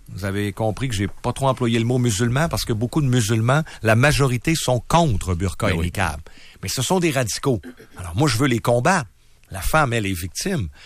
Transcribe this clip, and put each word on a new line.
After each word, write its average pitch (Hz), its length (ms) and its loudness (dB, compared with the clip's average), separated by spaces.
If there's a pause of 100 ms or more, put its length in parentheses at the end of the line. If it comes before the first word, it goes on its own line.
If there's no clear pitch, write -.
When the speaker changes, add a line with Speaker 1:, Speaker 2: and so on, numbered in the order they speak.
Speaker 1:
Vous 101 160 -10
avez 101 280 -2
compris 110 360 -2
que 117 60 -4
j'ai 98 120 0
pas - 260 -6
trop 135 140 0
employé 120 320 2
le 113 60 0
mot 127 140 2
musulman 120 500 0
parce - 160 -2
que 120 80 -2
beaucoup 113 280 -2
de 139 60 2
musulmans, 120 540 2 (220)
la 110 120 4
majorité 131 600 2
sont 127 320 0
contre 110 480 2
burqa 95 320 -2
Speaker 2:
Ben 92 80 2
Speaker 1:
et - 20 -2
Speaker 2:
oui. 87 80 0
Speaker 1:
niqab. 85 340 -4 (440)
Mais 98 60 -6
ce - 120 -4
sont 185 180 2
des 170 120 2
radicaux. 123 500 0 (360)
Alors 85 180 -12
moi, 120 120 4
je 117 100 0
veux 143 100 2
les 117 120 2
combattre. 127 480 2 (440)
La 95 100 -10
femme, 147 320 2
elle 110 140 0
est 95 120 -4
victime. 104 480 -4 (180)